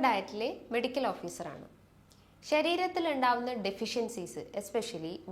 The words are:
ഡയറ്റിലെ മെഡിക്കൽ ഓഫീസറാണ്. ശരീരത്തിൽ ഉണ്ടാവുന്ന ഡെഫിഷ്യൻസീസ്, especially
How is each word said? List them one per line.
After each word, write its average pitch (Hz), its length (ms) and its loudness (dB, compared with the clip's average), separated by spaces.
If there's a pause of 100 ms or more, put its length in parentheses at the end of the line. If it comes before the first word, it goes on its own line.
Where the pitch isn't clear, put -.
ഡയറ്റിലെ 214 440 2 (240)
മെഡിക്കൽ 254 340 2
ഓഫീസറാണ്. 170 580 -6 (880)
ശരീരത്തിൽ 339 640 4
ഉണ്ടാവുന്ന 247 400 4 (140)
ഡെഫിഷ്യൻസീസ്, 202 760 -2 (180)
especially 170 540 -4 (160)